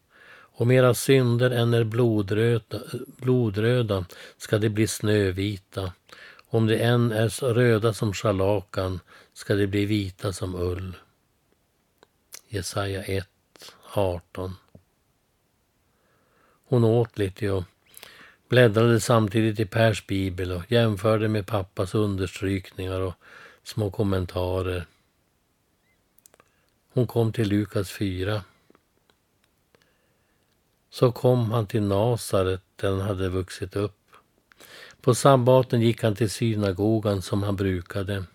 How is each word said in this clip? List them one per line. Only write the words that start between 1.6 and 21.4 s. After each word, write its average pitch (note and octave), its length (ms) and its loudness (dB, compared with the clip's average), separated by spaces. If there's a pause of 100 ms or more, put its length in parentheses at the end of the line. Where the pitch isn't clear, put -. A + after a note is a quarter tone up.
är A#2 100 2
blodröda, A2 1000 0 (260)
blodröda A2+ 960 0 (320)
ska - 200 -4
de G#2+ 120 2
bli G#2+ 180 0
snövita. G2 1040 -2 (540)
Om A2+ 200 2
de A2 160 2
än A#2+ 280 4
är A2 180 2
så B2 240 -2
röda A#2 400 4
som G#2+ 200 -2
scharlakan F#2+ 880 -2 (340)
ska - 220 -2
de G2+ 120 2
bli G2+ 180 0
vita G2+ 480 -4
som F#2 220 -8
ull." F2+ 420 -6 (1500)
Jesaja G2 560 -6
ett F#2+ 240 -6 (680)
arton. F#2 640 -4 (2000)
Hon A#2+ 180 2
åt A2+ 340 2
lite G2+ 340 -4
och F#2+ 120 -2 (840)
bläddrade A#2 500 6
samtidigt A2 600 2
i A2 60 0
Pers A2+ 420 0
bibel F#2+ 440 -4
och F2 200 -8
jämförde A2 560 2
med G#2+ 200 -2